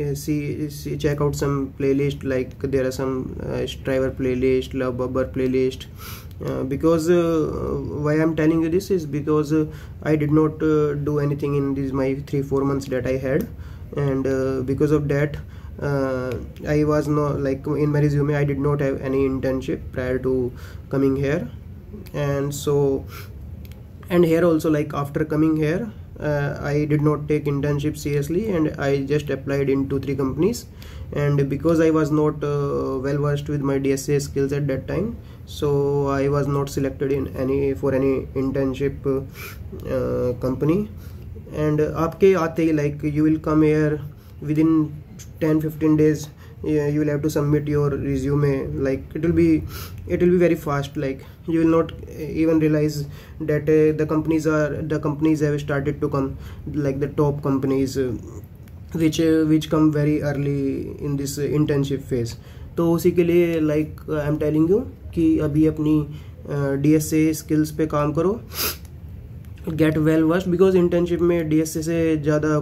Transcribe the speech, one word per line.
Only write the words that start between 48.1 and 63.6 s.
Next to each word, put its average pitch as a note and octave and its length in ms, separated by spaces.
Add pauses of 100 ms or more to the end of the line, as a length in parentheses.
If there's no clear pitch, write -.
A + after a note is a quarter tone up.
Like, C3+ 160 (100)
it D#3 80
will E3+ 100
be, E3 320 (420)
it E3+ 140
will F3+ 100
be F3+ 80
very E3+ 160
fast. C#3+ 420
Like, C#3 280 (220)
you E3 140
will E3 160
not E3 160 (260)
even D#3+ 420
realize D3+ 460 (340)
that, D3+ 220
uh, D#3 340
the D#3 100
companies D#3 400
are, D3+ 340
the D3+ 200
companies D3+ 400
have D3 200
started C#3+ 400
to D3 80
come, C#3 280 (360)
like, C#3 280
the C#3 80
top D3 340
companies, C3+ 560
uh, B2 140 (800)
which, D#3+ 280
uh, D#3+ 260
which D#3 240
come D#3 200
very D3 320
early C#3 800
in C#3+ 160
this, C#3+ 220
uh, C#3+ 40
internship C#3+ 680
phase. A#2 240 (400)
तो E3+ 160
उसी E3+ 200
के E3+ 120
लिए, E3+ 360